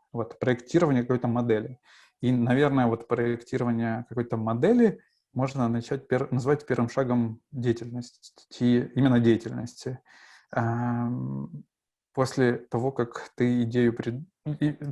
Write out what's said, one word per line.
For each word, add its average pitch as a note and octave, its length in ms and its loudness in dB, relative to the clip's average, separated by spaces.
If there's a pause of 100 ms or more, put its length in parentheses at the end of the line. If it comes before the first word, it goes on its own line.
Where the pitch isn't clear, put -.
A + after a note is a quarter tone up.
(120)
вот, A2+ 280 -8
проектирование C3 640 2
какой-то B2 240 -4
модели. A#2+ 500 0 (440)
И, A#2+ 100 2
наверное, B2+ 560 4
вот A2+ 200 -2
проектирование A#2 1000 -2
какой-то A#2+ 300 -4
модели F#3 640 2 (340)
можно C3 340 -2
начать A#2 400 -4
пер-, C3 240 0
назвать C3+ 340 0
первым A#2+ 240 0
шагом A#2+ 500 -2 (120)
деятельности, A#2+ 1400 -2
именно B2 240 6
деятельности. A#2+ 800 0 (520)
Ам, A#2+ 1120 -4 (500)
после C3 400 2 (160)
того, B2+ 220 -2
как - 440 -6
ты B2 280 2
идею A#2 300 2
прид-, B2 300 -8 (360)
и D3 120 0 (200)